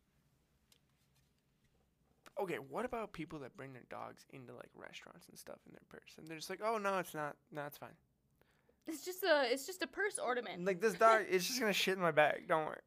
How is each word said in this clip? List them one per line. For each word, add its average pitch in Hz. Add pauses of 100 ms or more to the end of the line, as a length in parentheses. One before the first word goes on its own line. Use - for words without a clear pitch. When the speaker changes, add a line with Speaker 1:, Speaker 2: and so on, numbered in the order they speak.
(2500)
Speaker 1:
Okay, 170
what 135
about 226
people 156
that 120
bring 131
their 127
dogs 113
into, 123
like, -
restaurants -
and -
stuff - (100)
in -
their -
purse? -
And 156
they're 160
just 160
like, 190
"Oh, 220
no, 196
it's 170
not. 151 (140)
No, 147
it's 143
fine." 117 (880)
Speaker 2:
It's 311
just 359
a, 302
it's 269
just 370
a 330
purse 392
ornament. 214
Speaker 1:
Like, 185
this 208
dog, 220
it's 180
just 254
gonna 214
shit 190
in 196
my 170
bag. 147
Don't 160
worry. -